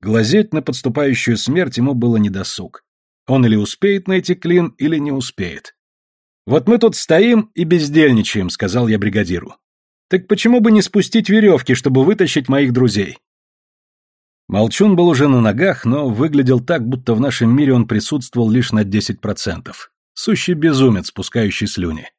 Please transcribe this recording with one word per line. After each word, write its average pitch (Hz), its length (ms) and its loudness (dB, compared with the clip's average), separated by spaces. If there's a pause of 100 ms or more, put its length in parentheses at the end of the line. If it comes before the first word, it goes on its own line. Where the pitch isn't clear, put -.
Глазеть 113 520 0
на 156 80 -2
подступающую 131 760 -2
смерть 147 400 -4
ему 131 180 -2
было 120 220 0
недосуг. 95 680 -6 (440)
Он 131 180 2
или 110 80 4
успеет 185 540 -2
найти 185 260 0
клин, 170 420 0
или 156 220 -2
не 147 140 -4
успеет. 98 640 -10 (720)
«Вот 135 200 0
мы 226 120 4
тут 220 180 2
стоим 214 580 2
и 165 80 -4
бездельничаем», — 147 880 2
сказал 113 380 -4
я 107 100 0
бригадиру. 98 560 -4 (540)
«Так 190 180 -2
почему 233 340 2
бы 220 120 4
не 214 100 6
спустить 214 460 0
веревки, 196 460 4
чтобы 131 300 2
вытащить 160 440 0
моих 139 240 0
друзей?» 107 460 0 (1300)
Молчун 117 480 2
был 175 120 4
уже 143 200 2
на 127 140 4
ногах, 123 420 0
но 139 240 -2
выглядел 131 520 2
так, 123 280 -4
будто 127 240 -4
в 110 80 0
нашем 123 340 0
мире 139 200 2
он 117 120 2
присутствовал 117 640 -2
лишь 120 220 0
на 107 100 0
десять 101 380 -4
процентов. - 720 -10 (220)
Сущий - 400 -2
безумец, 135 560 2
пускающий 104 560 -4
слюни. 82 520 -8